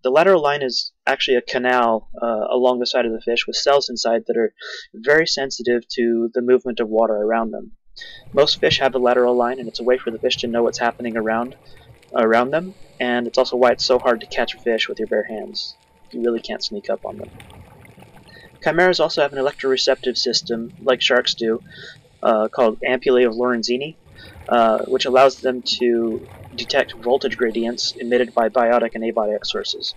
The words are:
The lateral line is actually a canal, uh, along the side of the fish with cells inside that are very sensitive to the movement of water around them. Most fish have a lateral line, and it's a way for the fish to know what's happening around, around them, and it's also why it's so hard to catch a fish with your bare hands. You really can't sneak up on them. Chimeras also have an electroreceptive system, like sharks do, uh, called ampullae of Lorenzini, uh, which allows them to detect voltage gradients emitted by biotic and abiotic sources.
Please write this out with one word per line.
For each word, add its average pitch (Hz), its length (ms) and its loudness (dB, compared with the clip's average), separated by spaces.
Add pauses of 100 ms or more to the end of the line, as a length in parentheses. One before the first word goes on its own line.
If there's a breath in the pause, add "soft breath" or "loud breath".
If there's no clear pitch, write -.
The 127 80 0
lateral 170 320 6
line 143 180 0
is 127 300 -4 (160)
actually 131 300 0
a 120 40 2
canal, 123 680 0 (120)
uh, 117 300 -2
along 127 260 2
the 120 80 -2
side 120 220 0
of 113 40 -2
the 113 100 -6
fish 117 260 -2
with 117 80 -10
cells 143 340 2
inside 117 380 -2
that 117 100 -2
are 113 160 0 (400 loud breath)
very 147 320 2
sensitive 120 680 -2
to 117 400 0
the 120 80 0
movement 123 360 2
of 110 100 -2
water 110 260 2
around 113 340 0
them. 107 220 -12 (600 loud breath)
Most 143 260 2
fish 156 180 2
have 131 160 0
a 131 60 0
lateral 123 360 4
line, 123 220 0
and 120 100 -10
it's - 120 -12
a 120 40 -8
way 127 140 4
for 127 140 -6
the 113 80 -10
fish 127 180 0
to 120 100 -6
know 117 140 0
what's 117 160 0
happening 117 400 -2
around, 113 380 -2 (580 soft breath)
around 117 360 4
them, 175 240 -4 (260)
and 120 280 -2
it's - 100 -2
also 127 180 2
why 123 160 4
it's - 140 -2
so 123 140 2
hard 120 220 2
to - 40 -14
catch - 300 -4
a - 40 -20
fish 113 300 -2
with 110 100 -10
your 107 80 -4
bare 107 160 0
hands. 104 520 -12 (360)
You 120 120 -8
really 117 160 -2
can't - 240 -10
sneak - 260 -10
up 107 160 -6
on 104 120 -10
them. - 120 -16 (1300 loud breath)
Chimeras 165 360 2
also 160 220 0
have 143 100 2
an 139 60 -8
electroreceptive 131 800 0
system, 117 640 -4
like 123 200 2
sharks - 340 2
do, 113 260 -2 (640 loud breath)
uh, 110 240 2
called 113 340 2
ampullae 127 460 2
of 113 60 0
Lorenzini, 123 640 -2 (520 loud breath)
uh, 113 380 4
which 127 200 -2
allows 131 360 6
them 127 200 -2
to 117 680 -2 (280)
detect 127 400 -2
voltage 120 420 -2
gradients 117 540 -2
emitted 120 420 -2
by 117 160 2
biotic 117 460 2
and 113 80 -8
abiotic 107 420 -2
sources. - 500 -8